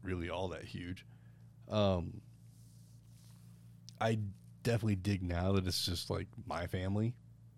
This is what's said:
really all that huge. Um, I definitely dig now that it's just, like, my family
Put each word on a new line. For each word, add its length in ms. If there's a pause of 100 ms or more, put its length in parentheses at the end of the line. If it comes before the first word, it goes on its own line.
really 260
all 200
that 140
huge. 420 (640)
Um, 520 (1800)
I 180 (440)
definitely 320
dig 280
now 300
that 140
it's 180
just, 240
like, 180 (180)
my 220
family 460 (440)